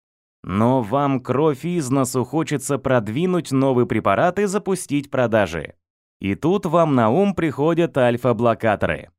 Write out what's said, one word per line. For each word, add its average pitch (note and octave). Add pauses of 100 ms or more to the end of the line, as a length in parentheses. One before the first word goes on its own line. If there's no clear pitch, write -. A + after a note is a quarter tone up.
(440)
Но A2+
вам C3+
кровь C3+
из E3+
носу C3
хочется D3
продвинуть C3+
новый C3
препарат A2+
и G#3
запустить F#3+
продажи. G#2 (440)
И F#2+
тут F#3+
вам D#3+
на A#2
ум F#3+
приходят D#3+
альфа-блокаторы. A#2